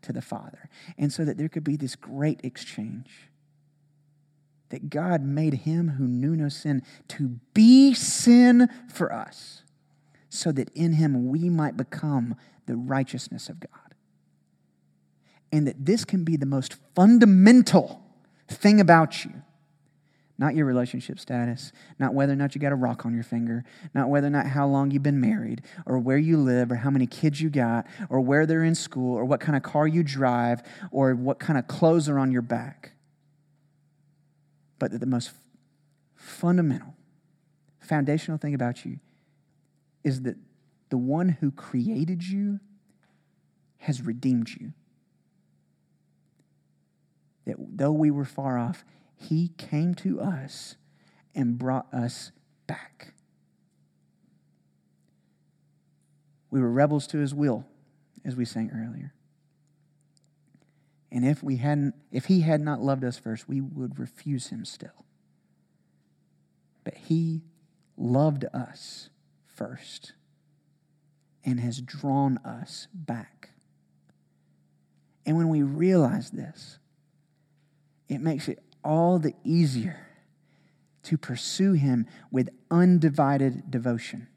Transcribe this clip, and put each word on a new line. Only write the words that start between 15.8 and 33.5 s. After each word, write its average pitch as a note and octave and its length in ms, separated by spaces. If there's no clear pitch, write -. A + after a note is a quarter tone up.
this G#3 200
can F#3 180
be D#3+ 140
the C#3 80
most C3+ 300
fundamental G#3 1080
thing G#3 320
about E3 440
you. - 80
Not C#3 160
your D3+ 120
relationship B2 520
status, A#2+ 540
not C3+ 160
whether C#3 200
or - 20
not C#3 200
you D3 40
got C#3+ 140
a - 20
rock A#2+ 300
on A#2 80
your A#2 100
finger, A#2 400
not C3+ 160
whether C#3+ 180
or C#3+ 40
not C#3+ 140
how C#3+ 220
long C#3 240
you've C#3 100
been C#3+ 200
married, A2+ 400
or B2+ 120
where C3 200
you D#3+ 180
live, B2 380
or - 20
how A#2 140
many C3 180
kids D3 320
you D#3+ 100
got, A#2 360
or C3 100
where C#3+ 260
they're D#3+ 200
in D#3+ 100
school, B2+ 400
or A2+ 80
what C3 160
kind D3+ 160
of C3 80
car D3+ 240
you D#3+ 160
drive, B2 580
or C3+ 240
what B2+ 240
kind D3+ 180
of A#2+ 100
clothes D#3+ 420
are C#3 100
on C3 140
your B2 80
back. A#2+ 500